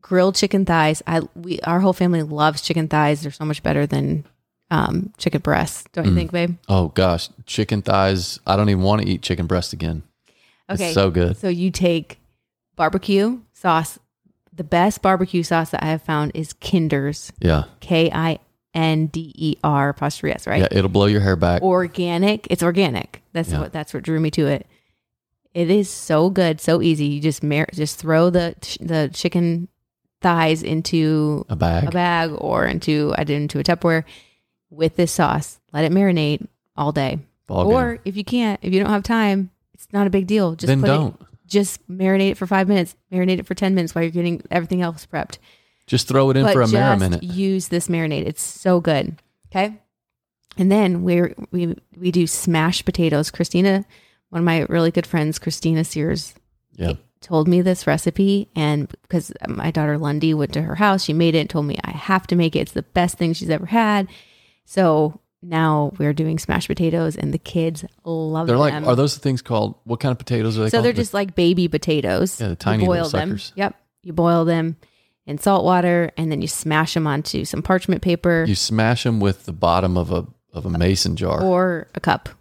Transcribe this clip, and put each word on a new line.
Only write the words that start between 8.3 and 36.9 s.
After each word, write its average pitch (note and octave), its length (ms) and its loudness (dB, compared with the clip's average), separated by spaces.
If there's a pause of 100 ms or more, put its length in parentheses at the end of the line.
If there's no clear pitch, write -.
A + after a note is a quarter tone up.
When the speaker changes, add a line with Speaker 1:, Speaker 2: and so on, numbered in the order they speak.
Speaker 2:
I F#2+ 80 2
don't G#2 140 4
even F#2+ 140 2
wanna G#2 200 2
eat F#2+ 180 -2
chicken F2 260 -2
breast F2+ 260 -2
again. D#2+ 300 -6 (680)
Speaker 1:
Okay. F#3+ 160 -2
Speaker 2:
It's E3 80 -4
so G3 180 4
good. F2 260 2
Speaker 1:
So G3 120 -4
you F3+ 220 0
take E3+ 480 -2 (580)
barbecue G3 640 0 (120)
sauce. E3 480 0 (540)
The E3 100 -10
best F3+ 380 2
barbecue F#3 420 2
sauce E3 280 0
that - 120 -4
I D#3 40 -2
have D#3+ 140 -2
found D3+ 320 -2
is D#3+ 200 -8
Kinder's. D3+ 760 -2 (100)
Speaker 2:
Yeah. D#2 240 2 (140)
Speaker 1:
K E3 320 2
I D#3+ 280 -2 (340)
N D#3+ 340 2
D D#3+ 280 -8
E D#3 280 -2
R C#3+ 260 2
apostrophe D3 440 -4
S, - 140 -8
right? F#2 140 0
Speaker 2:
Yeah, F#2 100 4
it'll F#2+ 180 2
blow G2+ 160 4
your G#2 160 2
hair F#2+ 140 4
back. F2 260 2
Speaker 1:
Organic. F3+ 880 0
It's F3 140 -2
organic. E3+ 580 -2 (120)
That's E3 180 -4
Speaker 2:
Yeah. D3+ 100 -2
Speaker 1:
what, - 120 -6
that's D3+ 200 -8
what D3 100 -8
drew D#3+ 160 -2
me D#3 120 0
to D3+ 160 0
it. C#3+ 200 -2 (880)
It E3+ 180 0
is G3+ 180 2
so D#3+ 400 2
good, F3 300 2
so E3 220 2
easy. D3+ 240 2
You D3 160 -2
just D3+ 220 0
mar-, D3 300 0
just D3+ 240 -6
throw D#3+ 320 2
the F3 320 0
ch-, - 180 -12
the D#3+ 340 -2
chicken E3+ 540 0 (540)
thighs D#3+ 420 2
into D#3 840 0
Speaker 2:
A - 60 -2
bag. E2+ 320 0
Speaker 1:
a - 40 -4
bag E3+ 460 0
or - 280 -2
into, D3+ 520 -2
I D#3 60 -2
did D3 180 -2
into D3 180 -4
a C#3 40 -4
Tupperware E3 400 0 (640)
with D#3+ 280 -2
this F3 160 2
sauce. - 460 0 (120)
Let D3+ 140 0
it D#3 60 0
marinate F3 540 2 (300)
all D3 160 -2